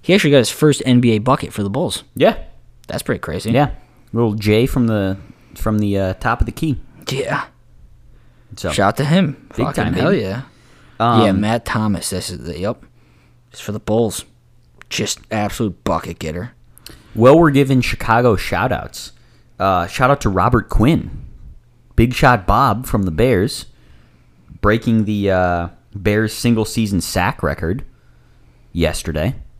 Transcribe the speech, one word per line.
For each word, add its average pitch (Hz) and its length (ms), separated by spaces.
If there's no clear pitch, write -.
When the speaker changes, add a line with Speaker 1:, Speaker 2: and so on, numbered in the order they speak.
Speaker 1:
He - 120
actually 180 180
got 143 80
his 113 120
first - 340
N 123 160
B 120 100
A 110 80
bucket 127 340
for 104 100
the 101 60
Bulls. 131 340
Speaker 2:
Yeah. - 220
Speaker 1:
That's - 140
pretty - 180
crazy. 92 320
Speaker 2:
Yeah. 131 200
Little 113 240
J 107 320
from 123 200
the, 98 300
from 107 240
the, 101 180
uh, 95 180
top 120 260
of - 40
the 113 60
key. 151 280
Speaker 1:
Yeah. 135 360
Speaker 2:
So, 87 140
Speaker 1:
Shout 98 180
out - 80
to 143 80
him. 160 500
Speaker 2:
big 123 100
Speaker 1:
Fucking 143 180
Speaker 2:
time, - 100
Speaker 1:
hell 180 180
Speaker 2:
baby. 156 120
Speaker 1:
yeah. 98 180
Speaker 2:
Um, 117 220
Speaker 1:
Yeah, 107 100
Matt 107 340
Thomas. 107 460
This 90 180
is 76 160
the, 80 140
yep. 98 240
It's - 100
for - 100
the 104 80
Bulls. 110 460
Just - 300
absolute 104 520
bucket 85 360
getter. 87 340
Speaker 2:
Well, 131 240
we're 170 120
giving 135 300
Chicago 117 540
shout-outs. - 760
Uh, 90 280
shout 127 240
out 139 100
to - 80
Robert 101 400
Quinn. - 560
Big 127 180
Shot 120 320
Bob 117 400
from 104 180
the 90 80
Bears. 107 560
Breaking 110 440
the, 101 260
uh, 87 360
Bears 104 380
single-season 107 680
sack - 420
record 82 420
yesterday. 78 640